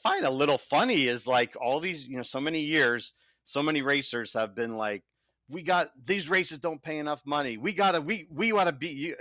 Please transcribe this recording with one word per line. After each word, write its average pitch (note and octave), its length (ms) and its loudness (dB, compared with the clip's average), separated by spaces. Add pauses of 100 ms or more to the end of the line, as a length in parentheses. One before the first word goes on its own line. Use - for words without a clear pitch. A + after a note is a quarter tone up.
find F#4 240 0
a C3+ 60 2
little C#3 280 2
funny D#3+ 500 2
is, A#2+ 180 -2
like, B2 340 2
all B2+ 200 0
these, E3 260 -6
you B2+ 100 -8
know, B2 60 -4
so C3 160 -6
many D#3 220 -2
years, C#3+ 520 2 (320)
so - 160 -4
many D3+ 220 0
racers C3 520 -2
have A2 200 -2
been A2+ 220 -4
like, G#2 260 -2 (440)
"We D#3+ 160 -10
got, E3+ 280 2 (160)
these F3+ 240 -2
races F3+ 280 0
don't D#3 240 -4
pay D#3 140 -6
enough D3 300 -4
money. C#3 320 -2
We F3+ 160 -2
gotta, F3+ 260 4
we, F3+ 300 -6
we A3 240 0
wanna F3+ 180 4
be," C#3+ 160 -6
you, D3 320 -6